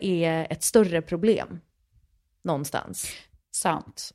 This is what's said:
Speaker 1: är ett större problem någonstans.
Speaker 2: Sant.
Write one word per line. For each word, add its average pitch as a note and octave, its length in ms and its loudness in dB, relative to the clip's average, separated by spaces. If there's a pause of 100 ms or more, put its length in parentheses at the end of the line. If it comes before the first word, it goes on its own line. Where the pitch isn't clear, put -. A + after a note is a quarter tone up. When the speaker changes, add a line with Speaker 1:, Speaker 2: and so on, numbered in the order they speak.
(240)
Speaker 1:
är D#3+ 260 2
ett - 120 -6
större E3+ 400 4
problem F3 580 0 (840)
någonstans. - 640 -4 (460)
Speaker 2:
Sant. - 640 -4